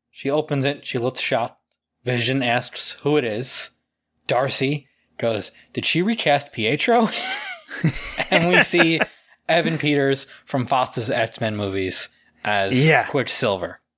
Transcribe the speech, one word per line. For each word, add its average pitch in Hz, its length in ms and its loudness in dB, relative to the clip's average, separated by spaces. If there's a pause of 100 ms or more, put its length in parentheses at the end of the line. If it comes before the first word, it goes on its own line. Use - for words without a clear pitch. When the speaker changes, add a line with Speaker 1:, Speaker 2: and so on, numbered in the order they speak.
(120)
Speaker 1:
She - 180 -8
opens 147 360 0
it. 143 200 -2
She - 140 -6
looks 127 220 -2
shocked. 120 400 -2 (420)
Vision 123 400 0
asks 123 480 -2 (120)
who 143 120 2
it 147 80 2
is. 117 460 -4 (580)
Darcy, 135 640 0 (280)
goes, 113 340 -2 (220)
"Did 117 120 -4
she 160 160 2
recast 170 500 2
Pietro?" 151 640 2
<laughs> - 60 -6 (1120)
And 170 180 4
we 196 140 4
see 165 380 2 (220)
Speaker 2:
<laughs> - 260 -12
Speaker 1:
Evan 160 280 2
Peters 139 500 2 (180)
from 131 200 -2
Fox's 127 440 0
X-Men 117 480 -2
movies 98 500 -2 (360)
as 104 440 2
Speaker 2:
Yeah. 139 180 4
Speaker 1:
Quicksilver. 101 720 -2 (200)